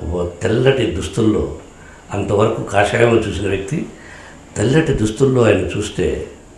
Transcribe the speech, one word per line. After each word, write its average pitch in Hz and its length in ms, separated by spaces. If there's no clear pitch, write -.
ఓ 87 160
తెల్లటి 127 440
దుస్తుల్లో, 98 680
అంతవరకు 107 480
కాషాయంలో 113 600
చూసిన 101 260
వ్యక్తి 98 380
తెల్లటి 139 360
దుస్తుల్లో 120 520
ఆయన 92 340
చూస్తే - 480